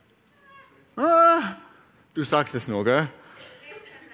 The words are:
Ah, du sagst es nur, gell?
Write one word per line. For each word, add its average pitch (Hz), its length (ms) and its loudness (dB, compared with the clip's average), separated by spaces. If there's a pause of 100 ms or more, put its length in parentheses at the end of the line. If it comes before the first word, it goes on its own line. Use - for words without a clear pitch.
(960)
Ah, 330 640 2 (580)
du 160 80 -4
sagst 143 320 0
es 120 140 -4
nur, 104 160 -2
gell? 135 240 0 (1040)